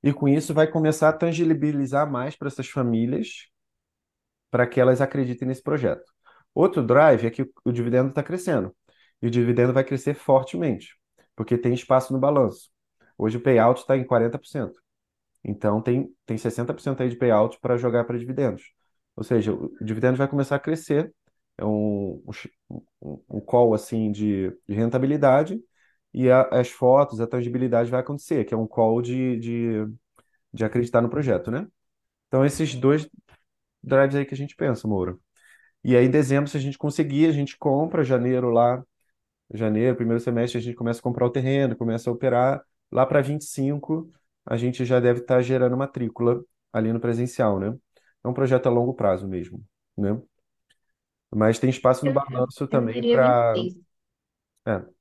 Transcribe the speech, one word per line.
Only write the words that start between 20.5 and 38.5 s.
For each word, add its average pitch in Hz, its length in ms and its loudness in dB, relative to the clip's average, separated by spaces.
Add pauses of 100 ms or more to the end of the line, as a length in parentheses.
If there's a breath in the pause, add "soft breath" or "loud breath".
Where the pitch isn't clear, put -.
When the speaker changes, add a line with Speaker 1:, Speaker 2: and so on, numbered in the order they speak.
Speaker 1:
a 139 40 -4
crescer, 156 540 -4 (420)
é - 80 -8
um, 104 580 -4 (800)
um, - 300 -14
um 104 100 -8
call, 120 320 4
assim, 107 400 -2
de, 101 380 -2 (180)
de 101 60 -4
rentabilidade, 135 840 2 (540)
e 127 180 2
a, 127 200 8
as 123 180 2
fotos, 131 520 2
a 117 60 -2
tangibilidade 120 640 -2
vai 127 100 -2
acontecer, 143 440 -4
que - 80 -6
é 113 40 -2
um 110 100 -2
call 113 340 2
de, 123 380 -4
de, 117 480 -4 (680)
de - 120 -4
acreditar 120 360 0
no 117 80 0
projeto, 135 420 -2
né? 151 160 -6 (600)
Então, 135 180 2
esses 143 300 -2
dois 143 340 2 (760 soft breath)
drives 139 340 2
aí 139 100 0
que 135 80 -10
a - 20 -10
gente 143 200 -10
pensa, 123 320 -2
Moura. 92 280 -2 (680 soft breath)
E 123 120 4
aí, 120 100 8
em 123 40 4
dezembro, 143 400 2
se 151 60 -8
a 143 40 -2
gente 135 160 -8
conseguir, 143 500 0
a 160 60 2
gente 143 240 -4
compra, 147 460 0
janeiro 123 480 0